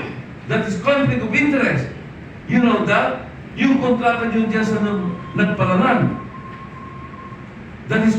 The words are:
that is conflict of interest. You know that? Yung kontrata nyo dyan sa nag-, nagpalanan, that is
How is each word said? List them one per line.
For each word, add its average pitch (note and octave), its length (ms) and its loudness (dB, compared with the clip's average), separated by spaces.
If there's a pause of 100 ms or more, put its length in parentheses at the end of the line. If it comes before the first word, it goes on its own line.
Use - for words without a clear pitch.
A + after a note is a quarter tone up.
(460)
that - 240 0
is F#3 160 -4
conflict B3+ 400 2
of G#3 80 -2
interest. A#3+ 560 2 (560)
You A#3 160 2
know A3+ 240 4
that? - 400 0 (320)
Yung C4 240 4
kontrata A3+ 480 2
nyo A3 160 2
dyan A3 160 2
sa A3 160 0
nag-, G3 400 0 (160)
nagpalanan, F#3 880 2 (1700)
that A3 160 4
is A3 140 6